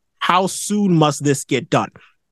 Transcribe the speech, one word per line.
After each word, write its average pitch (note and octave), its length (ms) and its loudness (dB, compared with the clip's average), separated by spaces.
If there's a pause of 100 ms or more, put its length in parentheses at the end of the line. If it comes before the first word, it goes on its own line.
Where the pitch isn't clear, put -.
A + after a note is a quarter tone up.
(200)
How F#3 280 0
soon G3+ 480 -2
must D3+ 280 2
this C#3 200 0
get - 260 -4
done? A#2 200 0 (420)